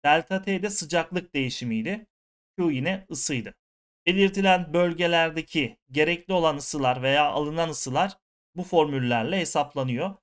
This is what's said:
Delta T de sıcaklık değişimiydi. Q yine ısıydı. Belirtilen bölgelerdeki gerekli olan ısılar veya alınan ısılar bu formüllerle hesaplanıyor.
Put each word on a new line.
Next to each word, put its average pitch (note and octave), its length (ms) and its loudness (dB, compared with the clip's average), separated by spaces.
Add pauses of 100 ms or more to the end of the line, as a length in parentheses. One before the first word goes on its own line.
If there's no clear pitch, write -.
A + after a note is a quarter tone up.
Delta E3 360 2
T F#3+ 220 -2
de G#3 60 -2
sıcaklık E3+ 640 -2
değişimiydi. C3 760 -4 (500)
Q E3+ 160 2
yine E3+ 380 -4
ısıydı. B2+ 420 -4 (520)
Belirtilen F#3+ 680 2
bölgelerdeki E3 1040 0 (140)
gerekli E3+ 420 0
olan D#3+ 240 2
ısılar C3 440 0
veya C#3 240 2
alınan D3+ 440 -2
ısılar D3+ 480 -2 (380)
bu F#3 80 -6
formüllerle C#3 760 2
hesaplanıyor. C#3+ 840 -2